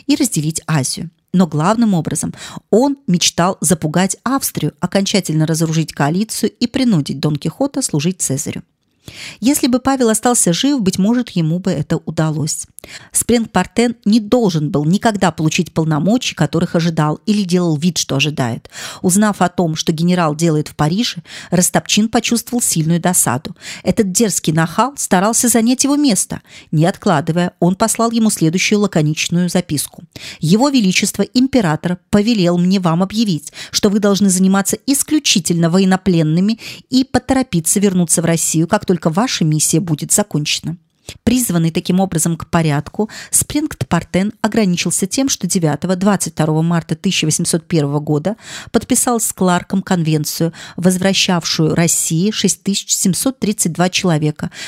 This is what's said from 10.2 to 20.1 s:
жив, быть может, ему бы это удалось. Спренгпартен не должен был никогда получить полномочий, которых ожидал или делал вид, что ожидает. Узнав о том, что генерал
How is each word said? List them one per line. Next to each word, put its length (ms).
жив, 300
быть 160
может, 320
ему 300
бы 100
это 280
удалось. 680
Спренгпартен 920
не 160
должен 520
был 140
никогда 460
получить 420
полномочий, 600
которых 420
ожидал 520
или 160
делал 340
вид, 220
что 160
ожидает. 520
Узнав 400
о 60
том, 260
что 160
генерал 440